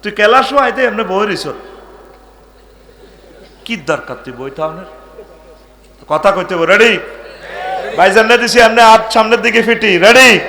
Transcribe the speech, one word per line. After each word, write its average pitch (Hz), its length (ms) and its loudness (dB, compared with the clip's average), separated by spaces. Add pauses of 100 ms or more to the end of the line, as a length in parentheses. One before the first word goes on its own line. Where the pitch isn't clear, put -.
তুই 208 100 -10
কেলাসও 254 460 0
আইতে 254 280 -2
এমনি 220 180 -4
বই 190 240 -2
রইছ। 180 200 -8 (2250)
কি 233 120 -10
দরকার 143 460 -8
তুই 127 100 -16
বই 131 180 -14
থাউনের? 160 340 -10 (1200)
কথা 156 240 0
কইতে 185 240 -4
হবে, 170 220 0
রেডি? 220 220 2 (1000)
ভাইজান 196 300 2
রে 240 100 2
দিছি 240 220 0
এমনি 226 220 4
হাত 220 300 4
সামনের 220 300 0
দিকে 226 200 0
ফিটি, 220 360 0
রেডি? 226 520 6